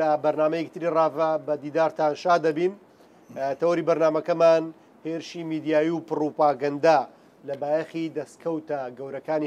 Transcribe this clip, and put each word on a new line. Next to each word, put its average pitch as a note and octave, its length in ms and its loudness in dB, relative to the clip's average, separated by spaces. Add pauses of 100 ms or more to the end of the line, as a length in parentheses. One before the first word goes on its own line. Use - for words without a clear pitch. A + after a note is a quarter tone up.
لە D#3 80 2 (160)
بەرنامەیەکی D#3 500 0
تری E3+ 220 -4
ڕاڤە D#3+ 340 2 (160)
بە D3 80 -2 (100)
دیدارتان D3+ 580 0
شا F3+ 120 4 (120)
دەبین. E3 260 0 (640)
ئە، C3+ 240 -4
تەوەری E3+ 280 2
بەرنامەکەمان E3 760 4 (400)
هێرشی D#3+ 380 -8 (100)
میدیایی D#3 440 0
و D#3+ 120 -8
پڕوپاگەندا D3 920 2 (480)
لە C#3 140 -8
بایەخی D#3+ 420 -2 (140)
دەستکەوتە D3+ 640 -8 (180)
گەورەکانی C#3 480 -4